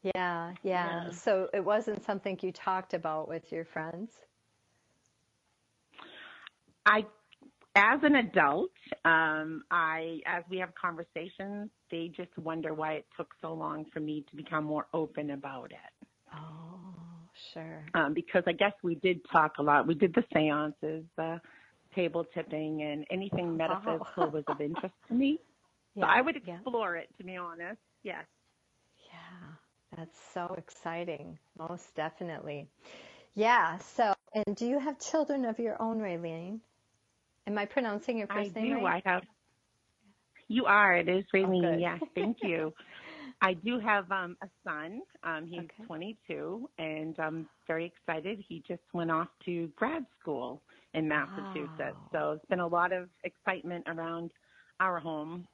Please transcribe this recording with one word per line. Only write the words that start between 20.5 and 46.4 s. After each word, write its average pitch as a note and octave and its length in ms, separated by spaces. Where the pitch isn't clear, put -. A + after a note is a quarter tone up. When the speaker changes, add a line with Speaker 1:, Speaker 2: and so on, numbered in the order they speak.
Speaker 2:
the E3 240
table E3+ 300
tipping, D#3 480
and D3+ 280
anything F#3 460
Speaker 1:
Wow. D#3+ 120
Speaker 2:
metaphysical E3 640
was D3+ 180
of D3 120
interest E3 340
to A#3 60
me. C#4 300
Speaker 1:
<laughs> - 40
Yeah, G3 80
Speaker 2:
So - 40
I A3 140
would D#4 220
Speaker 1:
yeah. F3 120
Speaker 2:
explore A3 400
it, E3 120
to G3 60
be F#3 120
honest. F3 420
Yes. D#3+ 220
Speaker 1:
Yeah, E3+ 920
that's E3 220
so F3 260
exciting. E3 800
Most E3 380
definitely. D3+ 720
Yeah, G#3 440
so, A3 340
and G#3 220
do A#3 100
you C4+ 140
have C#4 180
children C#4+ 460
of A3+ 160
your A3+ 200
own, A3+ 200
Raylene? F3 600
Am G#3 120
I G3+ 80
pronouncing A3+ 520
your G#3 120
Speaker 2:
I G#3 140
Speaker 1:
first F#3+ 120
name A#3+ 220
Speaker 2:
do. G3+ 60
Speaker 1:
right? F3 220
Speaker 2:
I - 20
have. F#3 140
You A#3 180
are. G3+ 300
It E3+ 120
is F#3 240
Speaker 1:
Oh, - 40
Speaker 2:
Raylene. F#3 240
Speaker 1:
good. E3+ 200
Speaker 2:
Yes, F3 200
thank G#3+ 280
you. D#3+ 320
Speaker 1:
<laughs> - 340
Speaker 2:
I F#3+ 140
do G#3+ 240
have, G3+ 320
um, F3+ 320
a G3 60
son. E3+ 380
Um, E3 240
he's E3+ 140
Speaker 1:
Okay. E3+ 260
Speaker 2:
twenty-two, F3+ 840